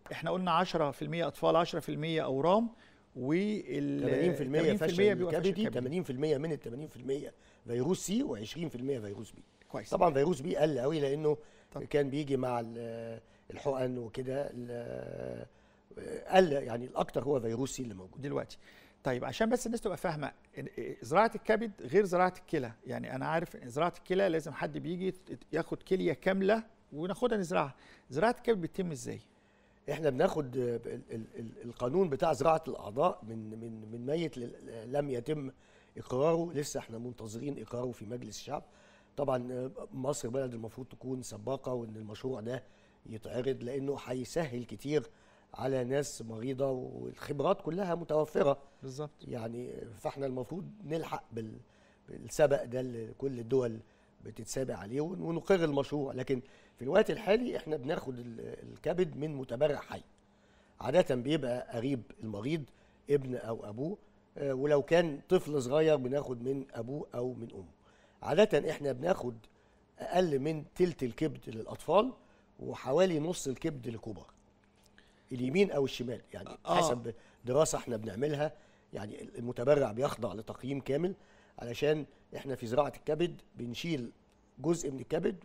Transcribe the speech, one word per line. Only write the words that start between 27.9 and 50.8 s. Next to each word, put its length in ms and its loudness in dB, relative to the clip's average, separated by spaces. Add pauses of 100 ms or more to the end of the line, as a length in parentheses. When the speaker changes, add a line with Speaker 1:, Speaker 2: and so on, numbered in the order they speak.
Speaker 1:
زراعة 280 4
الكبد 220 2
بتتم 300 -4
إزاي؟ 300 -8 (720)
Speaker 2:
إحنا 200 2
بناخد 460 2
ال-، 540 -2
ال-، 160 -6 (100)
ال-، 280 -12
القانون 440 2
بتاع 240 2
زراعة 360 4
الأعضاء 540 0
من، 280 -8
من، 420 -10
من 140 -8
ميت 320 -2
ل-، 140 -8 (340)
لم 240 0
يتم 400 -2 (480)
إقراره، 540 2
لسه 280 -4
إحنا 180 -10
منتظرين 640 -8
إقراره 300 -6
في 140 -12
مجلس 320 -10
الشعب. 240 -8 (540)
طبعًا 540 -2 (220)
مصر 360 -4
بلد 260 -2
المفروض 320 -10
تكون 360 -8
سباقة 500 -6
وإن 240 -6
المشروع 440 -6
ده 240 -6 (420)
يتعرض، 560 -4
لأنه 340 -4 (100)
هيسهل 580 -4
كتير 460 -2 (440)
على 300 0
ناس 380 -2
مريضة 480 -2
والخبرات 920 -2
كلها 320 -2
متوفرة. 640 4 (240)
Speaker 1:
بالظبط. 280 -8 (180)
Speaker 2:
يعني 440 -6 (260)
فإحنا 280 -4
المفروض 380 -4 (200)